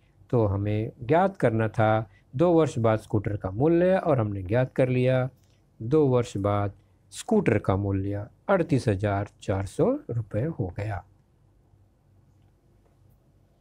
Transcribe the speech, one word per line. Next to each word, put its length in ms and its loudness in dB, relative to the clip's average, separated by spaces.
तो 140 2
हमें 460 -2
ज्ञात 360 0
करना 320 2
था 400 0
दो 180 2
वर्ष 280 2
बाद 200 2
स्कूटर 380 -4
का 140 -8
मूल्य, 460 2
और 220 0
हमने 240 -4
ज्ञात 300 -2
कर 160 0
लिया, 400 0
दो 280 2
वर्ष 320 0
बाद 340 0
स्कूटर 460 0
का 180 0
मूल्य 480 -4
अड़तीस 380 2
हज़ार 420 0
चार 260 -2
सौ 220 0
रुपये 360 -4
हो 240 -6
गया। 340 -8